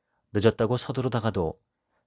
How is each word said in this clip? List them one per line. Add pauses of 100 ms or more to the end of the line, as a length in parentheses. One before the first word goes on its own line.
(320)
늦었다고
서두르다가도 (480)